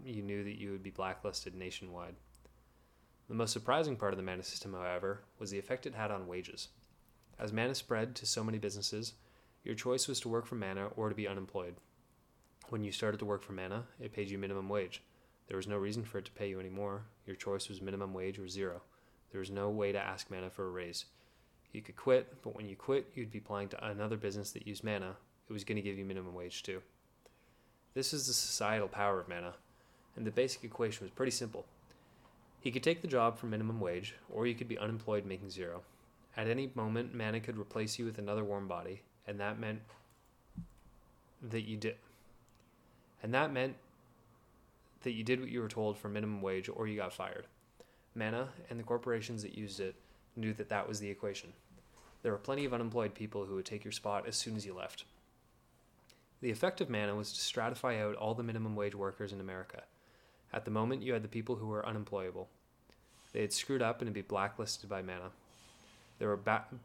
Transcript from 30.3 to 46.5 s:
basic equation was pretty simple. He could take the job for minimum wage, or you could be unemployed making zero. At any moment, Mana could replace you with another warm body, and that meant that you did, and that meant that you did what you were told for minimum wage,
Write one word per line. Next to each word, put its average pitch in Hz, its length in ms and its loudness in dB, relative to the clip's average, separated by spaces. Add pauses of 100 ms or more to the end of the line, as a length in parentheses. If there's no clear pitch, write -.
basic 127 320 4
equation 110 400 0
was 92 80 -8
pretty 131 200 2
simple. - 340 -2 (920)
He 123 120 0
could 123 100 0
take 170 180 6
the 170 80 -2
job 117 300 6
for - 80 -4
minimum 110 340 0
wage, 90 360 0 (120)
or 110 180 2
you 117 80 4
could 120 140 -4
be 117 100 -2
unemployed 107 460 2
making 95 260 -6
zero. 90 320 -4 (540)
At 110 120 2
any 127 260 2
moment, 113 400 0
Mana 110 240 2
could 110 200 -4
replace 107 400 0
you 120 60 0
with 113 140 -2
another 104 260 2
warm 101 240 0
body, 90 340 -4 (240)
and 101 140 -2
that 107 180 0
meant 110 220 -2 (1600)
that 113 200 0
you 107 140 -2
did, 110 200 0 (1300)
and 113 100 -2
that 143 200 6
meant 131 240 2 (1300)
that 127 100 0
you 110 120 -2
did 127 160 6
what 127 80 -4
you 120 120 0
were 110 80 2
told 107 280 2
for 107 120 -4
minimum 104 340 0
wage, 95 260 2